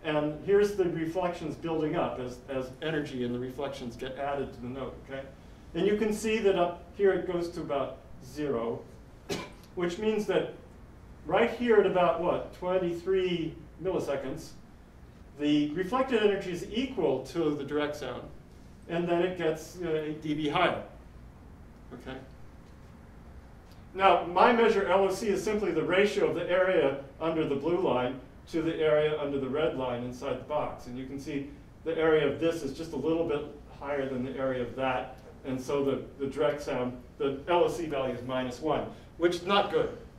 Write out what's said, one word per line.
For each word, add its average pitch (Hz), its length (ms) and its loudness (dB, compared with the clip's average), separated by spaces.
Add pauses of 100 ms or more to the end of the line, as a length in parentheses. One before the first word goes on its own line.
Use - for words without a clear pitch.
And 151 400 0
here's 202 300 4
the 185 100 2
reflections 165 720 -2
building 160 400 -2
up 120 240 -2
as, 123 160 -8 (140)
as 131 200 -4 (120)
energy 139 420 -2
and 120 100 -2
the 123 40 -4
reflections 131 580 -8
get 127 220 -8
added 139 340 -4
to 107 80 -16
the 123 80 -10
note, 127 260 -8 (140)
okay? 135 140 -10 (520)
And 175 120 2
you 208 100 4
can 214 160 0
see 220 280 0
that 196 160 4
up 175 280 0 (100)
here 196 200 4
it 175 120 -2
goes 170 240 -2
to 160 120 -8
about 135 360 -4 (240)
zero, 127 600 -4 (480)
<coughs> - 460 -10
which 175 220 -2
means 214 280 0
that - 260 2 (720)
right 214 280 4
here 240 240 6
at 190 100 8
about, 175 340 4
what, - 380 -2
twenty-three 180 960 0 (280)
milliseconds, 147 680 -4 (920)
the 147 300 4
reflected 214 520 0
energy 190 300 2
is - 180 -6
equal 190 580 0
to 156 260 0
the 139 100 -6
direct 147 320 -4
sound, 123 280 -8 (680)
and 175 180 -2
then 175 140 4
it 180 160 0
gets, 160 420 -2
you 170 60 -4
know, 160 80 0
eight 151 280 -4
D 151 120 -2
B 147 160 -2
higher, 165 320 2 (1120)
okay? 131 240 -12 (1800)
Now, 185 300 6
my 190 280 6
measure 208 340 6
L 190 180 6
O 185 60 4
C 220 180 -2
is 185 140 2
simply 208 280 0
the 156 120 2
ratio 185 460 4
of 156 60 0
the 165 160 -2
area 180 480 4 (240)
under 160 260 0
the 139 60 2
blue 170 260 0
line 143 400 0 (260)
to 165 140 -2
the 160 160 0
area 151 420 4
under 139 220 -2
the 127 80 -4
red 151 300 0
line 123 260 -4
inside 127 340 -6
the - 60 -12
box. 143 420 -4
And 123 120 -10
you 131 80 -10
can 135 120 -10
see 139 300 -8 (360)
the 160 120 -2
area 156 320 4
of - 120 -2
this 165 220 0
is - 140 -6
just 160 160 -10
a 147 40 -6
little 160 300 0
bit 143 160 -2 (380)
higher 139 260 -4
than 127 160 -4
the 131 140 -6
area 131 240 -2
of 120 160 -6
that, 131 400 -2 (300)
and 127 120 -4
so 143 240 0
the, 135 200 0 (160)
the 139 120 -4
direct 147 300 0
sound, 123 340 -4 (220)
the 135 220 -2 (100)
L 175 160 6
O 147 40 4
C 165 180 -4
value 131 280 -2
is 113 120 -8
minus 127 340 -4
one, 147 260 0 (300)
which 175 200 2
is 170 100 -6
not 202 240 4
good. 156 260 0 (220)